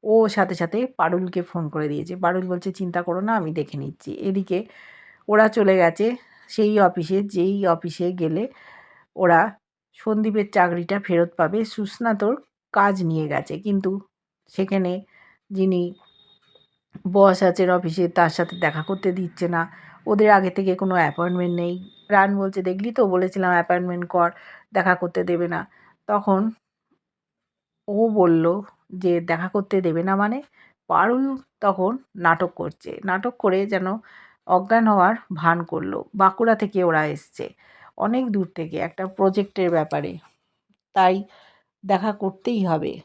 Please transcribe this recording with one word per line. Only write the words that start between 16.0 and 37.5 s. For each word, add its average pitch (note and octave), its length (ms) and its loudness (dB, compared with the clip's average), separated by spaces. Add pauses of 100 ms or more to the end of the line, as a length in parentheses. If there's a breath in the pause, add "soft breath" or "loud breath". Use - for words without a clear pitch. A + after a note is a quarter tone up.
বস F#3+ 360 6
আছেন F3+ 260 2
অফিসে, F3+ 400 0
তার E3+ 200 2
সাথে E3+ 300 -4
দেখা D#3 240 -2
করতে F#3+ 280 -4
দিচ্ছে F3+ 360 -6
না। E3+ 140 -2 (440 loud breath)
ওদের G#3+ 240 4
আগে F#3+ 220 6
থেকে F#3+ 240 -2
কোনো F#3 200 -2
অ্যাপয়েন্টমেন্ট F3 600 0
নেই। F3 180 -4 (360)
রান G3 280 4
বলছে, G3 240 -4
"দেখলি F#3+ 300 -4
তো, A3+ 160 2
বলেছিলাম F#3 440 0
অ্যাপয়েন্টমেন্ট F3 560 0
কর, E3+ 220 2 (440 loud breath)
দেখা F#3 220 2
করতে F3+ 280 -4
দেবে F3 240 -2
না।" E3+ 140 -4 (460 soft breath)
তখন G3+ 340 2 (1500)
ও G#3+ 220 2
বলল E3+ 360 4 (480)
যে, F3+ 280 0
"দেখা E3+ 280 -2
করতে G3 320 -2
দেবে E3+ 220 -2
না F#3+ 120 0
মানে?" G#3+ 260 -2 (460 soft breath)
পারুল A#3+ 380 2 (360)
তখন F#3+ 300 0 (240)
নাটক E3+ 400 0
করছে, - 360 -12 (140)
নাটক G3 340 -4
করে F#3+ 260 2
যেন F#3+ 220 -4 (600 loud breath)
অজ্ঞান G3+ 400 2
হওয়ার G3+ 280 4 (180)
ভান E3 300 0
করলো। E3+ 360 -6 (160)
বাঁকুড়া G#3 400 2
থেকে G3+ 280 -4
ওরা D#3+ 220 2
এসছে - 400 -10 (520 soft breath)